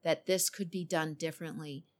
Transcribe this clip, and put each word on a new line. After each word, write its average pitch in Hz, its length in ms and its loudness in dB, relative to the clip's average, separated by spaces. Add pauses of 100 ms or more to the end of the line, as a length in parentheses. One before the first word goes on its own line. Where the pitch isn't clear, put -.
that 160 240 2
this 185 240 4
could 185 200 -4
be 180 140 -2
done 160 300 0
differently 156 680 -6 (160)